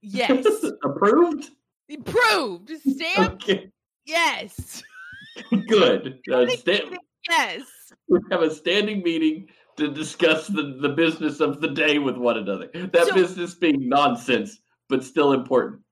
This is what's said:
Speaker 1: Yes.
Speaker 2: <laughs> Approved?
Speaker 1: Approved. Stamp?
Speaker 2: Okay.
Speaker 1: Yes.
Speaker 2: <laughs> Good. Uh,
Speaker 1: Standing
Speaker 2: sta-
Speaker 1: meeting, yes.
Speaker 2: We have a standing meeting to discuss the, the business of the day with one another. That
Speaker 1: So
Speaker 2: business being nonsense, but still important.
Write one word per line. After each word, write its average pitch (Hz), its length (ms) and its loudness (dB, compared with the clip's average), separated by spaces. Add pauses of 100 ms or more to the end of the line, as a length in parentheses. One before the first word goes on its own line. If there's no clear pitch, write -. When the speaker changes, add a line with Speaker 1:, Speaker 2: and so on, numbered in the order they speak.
Speaker 1:
Yes. 254 600 0 (120)
Speaker 2:
<laughs> - 80 -14
Approved? 277 640 2 (400)
Speaker 1:
Approved. 294 800 -2 (160)
Stamp? 277 560 0
Speaker 2:
Okay. - 280 -4 (340)
Speaker 1:
Yes. 294 800 -4 (360)
Speaker 2:
<laughs> - 500 -4
Good. 151 500 2 (120)
Uh, 127 160 4
Speaker 1:
Standing 120 120 -2
Speaker 2:
sta- 170 140 -2 (120)
Speaker 1:
meeting, 349 140 -12 (300)
yes. 262 340 0 (460)
Speaker 2:
We - 120 4 (100)
have 175 120 0
a 160 120 2
standing 202 480 -2
meeting 160 460 -2 (280)
to 151 120 -2
discuss 156 600 0
the, 143 320 -4
the 143 100 0
business 156 500 0
of 139 200 0
the 160 80 -4
day 147 300 2
with 135 180 -2
one 120 220 0
another. 95 360 -6
That 175 320 2
Speaker 1:
So - 80 0
Speaker 2:
business 175 400 0
being 135 340 0
nonsense, 123 720 0 (280)
but 131 160 0
still 143 280 2
important. - 600 0